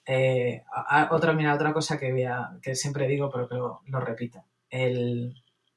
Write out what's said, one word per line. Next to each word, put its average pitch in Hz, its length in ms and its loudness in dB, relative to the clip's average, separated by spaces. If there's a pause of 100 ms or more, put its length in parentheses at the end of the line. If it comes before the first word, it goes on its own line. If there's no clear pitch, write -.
Eh, 127 680 2
a-, 143 300 2
a-, 151 120 2
otra, 160 200 4
mira, 151 200 2
otra 151 200 2
cosa 151 260 -2
que 131 120 -2
voy 127 120 2
a, 123 280 -4 (100)
que 131 140 -4
siempre 139 320 -2
digo, 139 220 0
pero 123 200 -4
que 123 60 -6
lo, 123 320 -4
lo 131 120 -4
repito. 120 460 -6 (240)
El, 123 720 -2 (340)